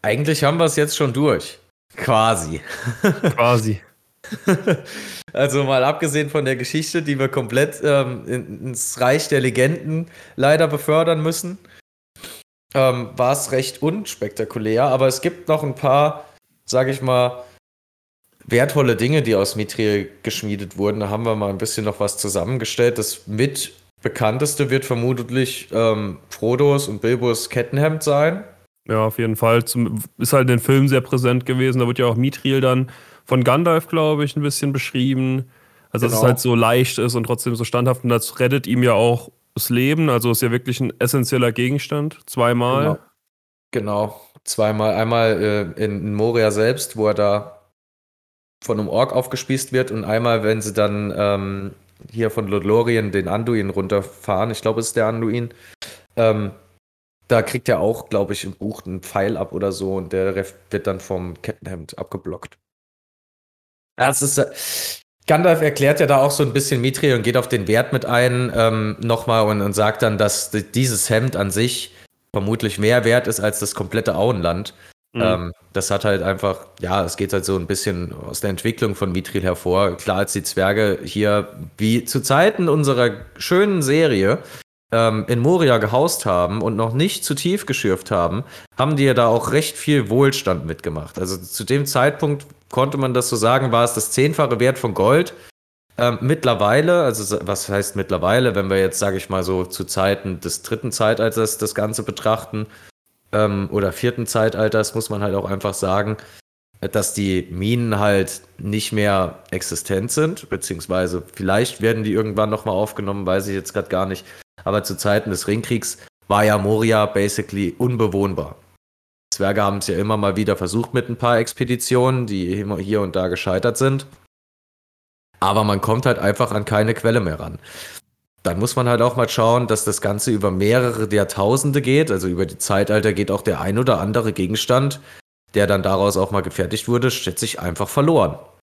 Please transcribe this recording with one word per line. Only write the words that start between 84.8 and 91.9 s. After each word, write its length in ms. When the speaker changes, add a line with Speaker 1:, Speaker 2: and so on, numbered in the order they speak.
Speaker 1:
ähm, 360
in 120
Moria 380
gehaust 480
haben 360
und 140
noch 180
nicht 300
zu 100
tief 320
geschürft 460
haben, 320
haben 200
die 80
ja 80
da 140
auch 260
recht 240
viel 320
Wohlstand 560
mitgemacht. 520
Also 200
zu 260
dem 220
Zeitpunkt 600